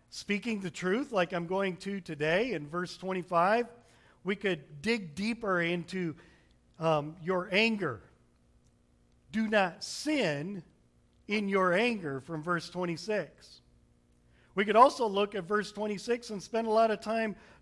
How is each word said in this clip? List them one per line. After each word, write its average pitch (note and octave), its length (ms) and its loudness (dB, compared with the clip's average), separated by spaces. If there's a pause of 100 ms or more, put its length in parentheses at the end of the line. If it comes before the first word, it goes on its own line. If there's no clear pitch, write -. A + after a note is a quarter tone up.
speaking G#3 520 -4
the F#3 100 -6
truth G3+ 420 -2
like F3+ 200 2
I'm E3+ 160 -2
going F#3+ 300 0
to G3 220 -6
today E3+ 520 0
in D3 160 -6
verse E3+ 280 -6
twenty-five. F#3 720 2 (580)
We G3 120 -2
could D#3+ 440 -4
dig F#3+ 340 -2
deeper G#3 460 0
into, E3+ 540 -2 (640)
um, D#3 440 0
your F3+ 280 -2
anger. G3 500 2 (1300)
"Do A3 160 0
not G3 360 2
sin F#3+ 800 -2 (640)
in G#3 220 -2
your F#3+ 240 4
anger," F3+ 480 0
from D#3 200 -8
verse E3 300 -2
twenty-six. F3+ 920 -6 (920)
We G3 100 2
could G3+ 120 2
also C4 320 8
look G3+ 260 0
at G3 80 -4
verse G#3 300 -2
twenty-six G#3+ 580 -4
and G3+ 100 -8
spend A3+ 280 -4
a - 20 0
lot A3 220 4
of G3+ 80 -4
time A3 340 -2 (280)